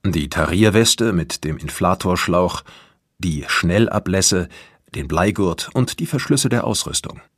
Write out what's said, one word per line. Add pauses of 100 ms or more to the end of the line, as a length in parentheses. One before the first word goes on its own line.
Die
Tarierweste
mit
dem
Inflatorschlauch, (560)
die
Schnellablässe, (460)
den
Bleigurt
und
die
Verschlüsse
der
Ausrüstung. (180)